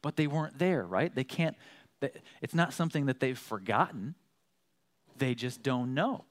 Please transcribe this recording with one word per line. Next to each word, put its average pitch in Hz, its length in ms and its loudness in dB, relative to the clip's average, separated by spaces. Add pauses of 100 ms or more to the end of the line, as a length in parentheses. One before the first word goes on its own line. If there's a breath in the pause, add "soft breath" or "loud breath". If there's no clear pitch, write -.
But 147 140 -2
they 151 100 4
weren't 147 320 -2
there, 170 260 4
right? 95 300 2
They 131 100 0
can't, 165 320 0 (440 loud breath)
they, 139 100 -2 (320 loud breath)
it's - 120 -8
not 170 200 2
something 160 320 0
that 131 120 0
they've 131 200 0
forgotten. 110 760 -2 (1000)
They 127 180 0
just 123 280 -6
don't 127 320 0
know. - 360 0